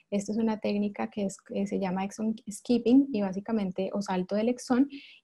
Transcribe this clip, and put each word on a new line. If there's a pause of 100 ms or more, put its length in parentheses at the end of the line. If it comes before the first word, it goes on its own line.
Esta
es
una
técnica
que
es,
que
se
llama
exon (140)
skipping
y
básicamente,
o
salto
del
exón, (340)